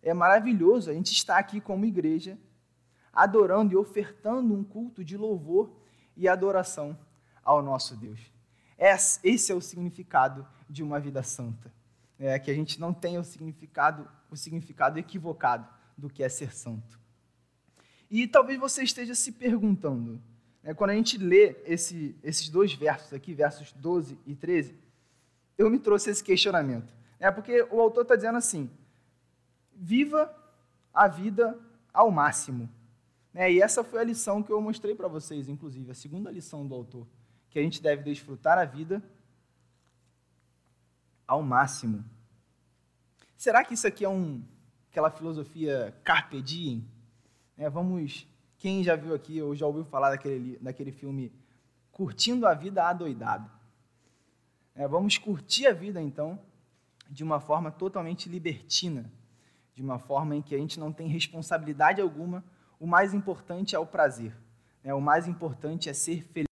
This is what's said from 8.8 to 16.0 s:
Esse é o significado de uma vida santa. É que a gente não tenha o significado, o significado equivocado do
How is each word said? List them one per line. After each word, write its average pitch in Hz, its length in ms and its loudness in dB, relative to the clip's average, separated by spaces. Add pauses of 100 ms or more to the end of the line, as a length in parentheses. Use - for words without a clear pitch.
Esse 208 300 2
é - 20 0
o 180 60 -2
significado 143 840 -2 (240)
de 151 140 -12
uma 147 160 -4
vida 139 240 -6
santa. - 500 -10 (460)
É 135 180 -2
que 135 140 -4
a 139 40 0
gente 156 260 -4
não 170 120 -4
tenha 175 280 -4
o 170 40 -8
significado, 151 840 -2 (200)
o 151 80 -16
significado 156 600 -2
equivocado 151 720 -4 (280)
do 143 120 -14